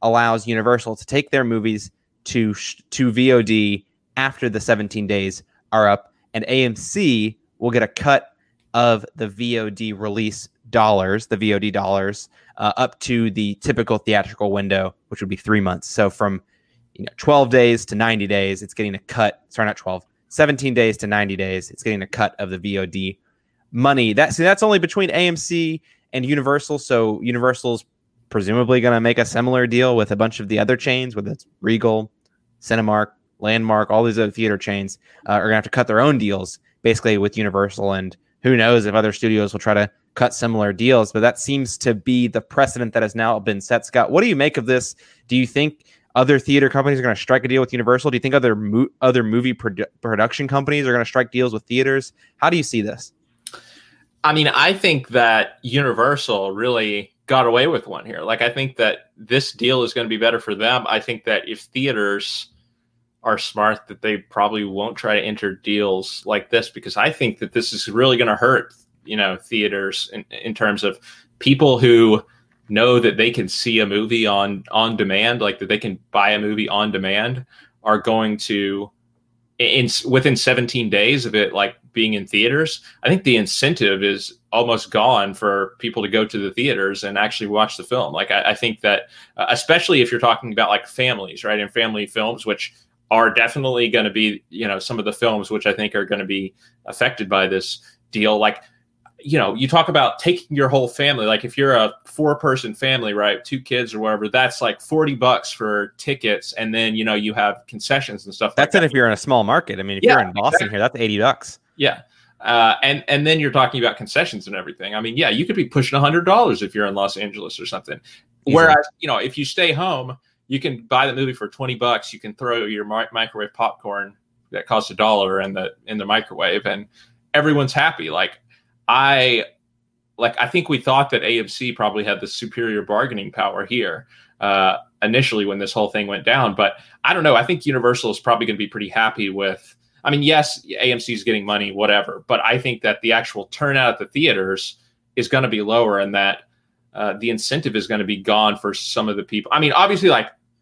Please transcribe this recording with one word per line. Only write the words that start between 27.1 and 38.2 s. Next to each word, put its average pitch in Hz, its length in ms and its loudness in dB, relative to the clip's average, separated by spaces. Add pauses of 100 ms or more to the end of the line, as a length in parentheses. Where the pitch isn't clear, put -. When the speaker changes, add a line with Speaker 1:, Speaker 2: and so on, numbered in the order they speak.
Speaker 1:
Universal's 120 640 -2 (460)
presumably 117 500 2
gonna 117 220 2
make 117 160 2
a 117 80 2
similar 123 400 0
deal 123 300 2
with 107 160 0
a 104 40 -2
bunch 113 240 -2
of 104 80 -10
the 107 100 0
other 117 200 2
chains, 127 360 -4
whether 101 160 -8
it's - 160 -14 (140)
Regal, 110 500 0 (520)
Cinemark, 107 460 0 (300)
Landmark, 110 520 0
all 110 120 4
these 113 160 0
other 107 140 0
theater 110 240 0
chains, 98 420 -6 (300)
uh, 98 40 0
are 104 100 2
gonna 110 140 2
have 107 80 0
to - 40 -10
cut 123 200 0
their 110 120 4
own 143 160 4
deals 101 420 -4 (220)
basically 110 380 2
with 101 180 -2
Universal. 101 560 -2
And 95 240 -6 (260)